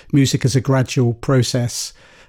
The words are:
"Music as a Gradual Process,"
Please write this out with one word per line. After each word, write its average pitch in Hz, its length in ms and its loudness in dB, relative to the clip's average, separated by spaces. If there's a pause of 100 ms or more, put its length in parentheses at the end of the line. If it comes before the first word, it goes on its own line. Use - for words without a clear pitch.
(120)
"Music 139 320 2
as 127 140 2
a 117 40 0
Gradual 127 520 0
Process," 123 800 -2 (360)